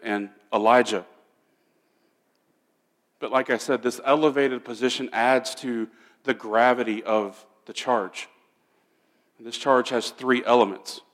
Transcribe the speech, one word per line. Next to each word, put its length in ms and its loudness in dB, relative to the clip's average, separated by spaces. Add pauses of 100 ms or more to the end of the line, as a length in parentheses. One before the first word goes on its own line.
and 300 -6 (200)
Elijah. 540 2 (2250)
But 120 -10
like 200 0
I 60 2
said, 260 -2
this 200 -4
elevated 600 0
position 480 -4
adds 400 2
to 340 -6 (360)
the 100 0
gravity 680 0
of 420 -2 (200)
the 80 -16
charge. 540 -4 (1080)
And 80 -20
this 100 -12
charge 340 2
has 200 -2
three 340 -2
elements. 580 2 (120)